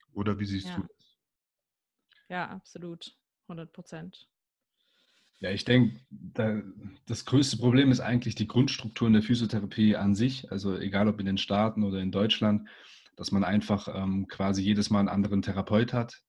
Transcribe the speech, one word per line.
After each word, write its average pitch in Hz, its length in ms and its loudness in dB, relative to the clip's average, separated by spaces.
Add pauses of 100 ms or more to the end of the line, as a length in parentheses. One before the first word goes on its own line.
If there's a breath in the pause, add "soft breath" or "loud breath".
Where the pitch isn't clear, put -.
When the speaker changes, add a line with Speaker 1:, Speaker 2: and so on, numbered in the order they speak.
(140)
Speaker 1:
Oder 101 260 -4
wie 104 60 -4
siehst 98 300 -8
Speaker 2:
Ja. - 20 -4
Speaker 1:
du - 100 -8
das? - 300 -20 (1080)
Speaker 2:
Ja, 180 220 -6
absolut. 170 680 -16 (300)
hundert 165 240 -14
Prozent. 175 580 -18 (1080)
Speaker 3:
Ja, 92 120 -6
ich 98 140 -6
denk, 123 340 4 (100)
da, 107 520 -4 (440)
das - 200 -8
größte 131 320 2
Problem 123 340 6
ist - 80 4
eigentlich 117 360 -2
die 107 120 -2
Grundstruktur 117 600 0
in 110 60 6
der 107 100 6
Physiotherapie 107 760 2
an 101 180 2
sich, 127 360 -2
also 98 260 -4
egal 98 320 0
ob 104 100 -2
in 98 60 -4
den 98 120 0
Staaten 107 460 0
oder 95 160 -2
in 92 120 -2
Deutschland, 104 580 2 (480 loud breath)
dass - 140 -8
man 98 120 4
einfach, 101 500 0
ähm, 95 340 -2
quasi 98 360 -2
jedes 101 260 2
Mal 104 100 4
einen 98 100 2
anderen 98 320 0
Therapeut 104 520 0
hat, 120 360 -4